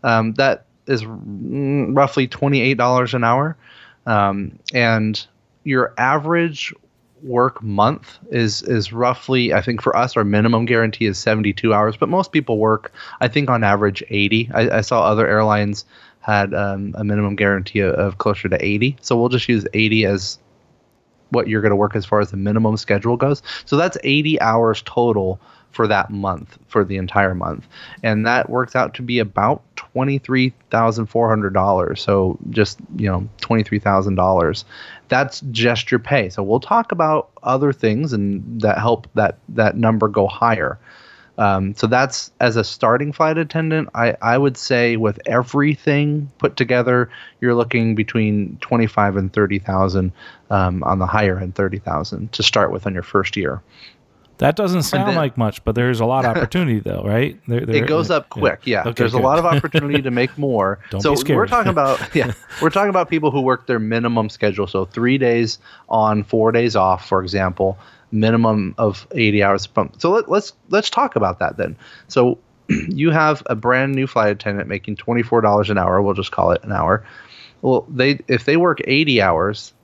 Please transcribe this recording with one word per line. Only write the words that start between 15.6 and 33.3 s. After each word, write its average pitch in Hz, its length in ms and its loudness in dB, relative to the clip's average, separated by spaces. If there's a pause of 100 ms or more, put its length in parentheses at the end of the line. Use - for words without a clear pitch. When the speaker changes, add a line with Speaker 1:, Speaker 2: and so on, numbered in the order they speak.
Speaker 1:
had, 101 340 0
um, 98 440 -4
a 107 60 -6
minimum 101 320 0
guarantee 98 440 0
of, 95 160 2
of 98 240 -2
closer 101 280 -2
to 92 160 0
eighty. 104 380 0
So 123 160 0
we'll 120 120 2
just 123 200 0
use 107 240 2
eighty 110 320 2
as 95 320 -2 (960)
what 117 160 0
you're 107 140 0
gonna 104 140 4
work 101 200 2
as 104 100 -2
far 107 140 2
as 101 100 0
the 98 80 -8
minimum 107 400 0
schedule 110 400 0
goes. 139 240 0 (240)
So 139 100 -2
that's 175 280 0
eighty 151 360 0
hours 113 440 2
total 101 560 0 (320)
for 113 160 0
that 101 220 2
month, 98 480 -6 (100)
for 104 180 2
the 95 100 -6
entire 92 400 0
month. 82 320 -8 (340)
And 110 240 0
that 120 240 0
works 123 280 -2
out - 160 0
to - 80 -12
be 120 180 -2
about 107 420 0 (140)
twenty-three 131 760 -2 (160)
thousand 113 380 0
four 117 200 0
hundred 104 260 0
dollars. 95 480 0
So 95 360 0 (120)
just, 110 300 -2 (160)
you 104 140 -2
know, 95 180 -2 (140)